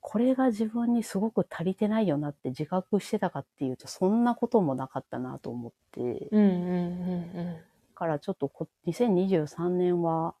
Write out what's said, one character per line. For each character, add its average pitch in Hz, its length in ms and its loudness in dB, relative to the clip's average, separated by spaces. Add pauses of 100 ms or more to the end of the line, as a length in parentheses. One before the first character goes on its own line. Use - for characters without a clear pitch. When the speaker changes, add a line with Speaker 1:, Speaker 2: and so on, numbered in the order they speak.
Speaker 1:
こ 214 100 -2
れ 254 160 4
が 262 120 4
自 220 200 0
分 233 260 0
に 233 100 2
す - 140 -4
ご 220 140 0
く 185 180 0
足 - 160 -6
り 190 100 0
て 208 140 0
な 220 100 0
い 214 80 2
よ 143 100 2
な 147 120 -2
っ 143 40 -10
て - 160 -8
自 143 160 -4
覚 185 360 0
し - 80 -14
て 214 100 0
た 185 100 0
か 147 100 -8
っ 139 60 -10 (140)
て 139 60 -2
い 127 80 -2
う - 20 -6
と、 - 140 -20
そ 185 200 0
ん 226 140 4
な 240 120 2
こ 240 120 -2
と 233 140 4
も 143 120 2
な 131 140 -4
か 135 140 -6
っ - 80 -20
た 127 100 -6
な 131 180 -8
と - 120 -10
思 120 180 -8
っ 113 40 -14 (200)
て。 - 400 -6
Speaker 2:
う 214 80 4
ん、 - 20 6
う 208 40 6
ん、 - 20 6
う - 0 -
ん、 - 20 6
う 180 920 -2
ん。 170 160 -6 (360)
Speaker 1:
か - 120 -6
ら 160 120 0
ち - 120 -8
ょ - 20 -2
っ 185 40 -4
と 143 120 -4
こ-、 - 220 -8 (160)
二 170 80 -2
千 240 220 2
二 185 120 2
十 165 200 2
三 180 300 -2
年 180 240 2
は 165 380 0